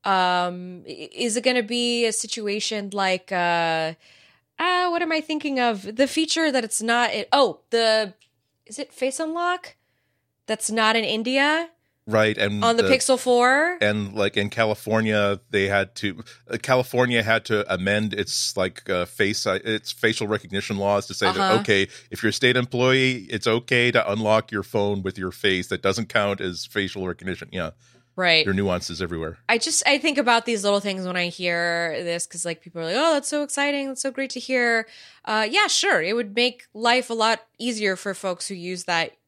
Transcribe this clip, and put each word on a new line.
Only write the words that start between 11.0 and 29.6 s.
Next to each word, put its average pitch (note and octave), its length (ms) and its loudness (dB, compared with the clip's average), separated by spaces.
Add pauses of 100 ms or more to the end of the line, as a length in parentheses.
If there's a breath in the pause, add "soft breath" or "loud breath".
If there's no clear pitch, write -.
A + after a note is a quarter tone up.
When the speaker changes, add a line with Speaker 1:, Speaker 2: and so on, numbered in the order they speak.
Speaker 1:
India? C4+ 680 0 (360)
Speaker 2:
Right, G#2+ 300 4
and G#2 260 2
Speaker 1:
On A#3 140 4
the A#3 60 4
Speaker 2:
the F#2+ 60 4
Speaker 1:
Pixel B3+ 280 4
four? C4 640 4
Speaker 2:
And, - 320 0
like, G#2 240 2
in G2+ 140 0
California, G#2+ 880 2 (100)
they G2 200 2
had G2 260 0
to, F2 280 -6 (240 loud breath)
uh, A#2 140 -6
California B2 640 2
had A2+ 220 2
to G#2 280 0
amend G2+ 400 0
its, - 420 -4
like, F#2 320 -2
uh, F2+ 180 0
face, G#2+ 420 -2
uh, F#2+ 180 0
its A2 260 -4
facial A2 360 0
recognition G2+ 500 -4
laws G2+ 300 0
to - 80 -10
say G2+ 100 -2
that, F#2+ 100 2
Speaker 1:
Uh-huh. F#3+ 260 2
Speaker 2:
okay, G2 260 2 (240 loud breath)
if - 100 -10
you're A2 80 2
a G2+ 40 0
state B2 240 4
employee, B2+ 640 2 (100)
it's A2+ 160 -2
okay A#2+ 420 2
to A2+ 220 2
unlock G#2+ 400 0
your G#2 100 -4
phone G2+ 400 0
with F#2 160 -6
your F#2 140 -6
face. F#2+ 380 0
That F#2 120 -4
doesn't G2 280 0
count G2+ 320 0
as F2+ 260 -6
facial G2 400 -4
recognition. F2+ 440 -8
Yeah. E2+ 200 -6 (440 soft breath)
Speaker 1:
Right. E3+ 300 4
Speaker 2:
There G2 60 0
are F#2+ 40 2
nuances F2+ 460 -2
everywhere. E2 380 -6 (100)
Speaker 1:
I A#3 80 2
just, D4 300 -2